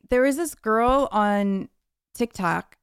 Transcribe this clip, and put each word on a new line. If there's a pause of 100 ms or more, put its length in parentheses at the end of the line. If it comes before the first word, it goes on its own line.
there
was
this
girl
on (440)
TikTok